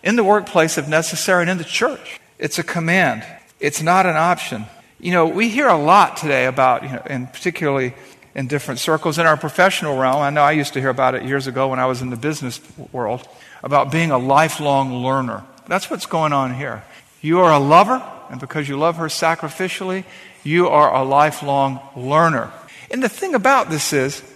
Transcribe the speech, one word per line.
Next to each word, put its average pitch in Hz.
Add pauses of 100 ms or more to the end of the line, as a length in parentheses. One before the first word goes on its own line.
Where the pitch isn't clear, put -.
in 202
the 240
workplace 190
if 147
necessary, 170
and 170
in 185
the 165
church. - (180)
It's -
a 165
command. 165 (360)
It's 147
not 180
an 170
option. 156 (340)
You 180
know, 175
we 208
hear 262
a 185
lot 165
today 139
about, 127
you 135
know, 131
and 127
particularly 139 (400)
in 135
different 135
circles 156
in 165
our 156
professional 156
realm, 131
I 143
know 147
I 143
used 147
to 139
hear 135
about 127
it 120
years 135
ago 131
when 127
I 127
was 127
in 127
the 123
business 135
w-, -
world, 120 (360)
about 135
being 165
a 131
lifelong 135
learner. 127 (240)
That's 190
what's 202
going 156
on 131
here. 123 (380)
You 160
are 170
a 147
lover, 196 (280)
and 127
because 139
you 143
love 160
her 165
sacrificially, 180 (380)
you 175
are 151
a 135
lifelong 139 (160)
learner. 139 (380)
And 254
the 240
thing 370
about 233
this 151
is 139 (140)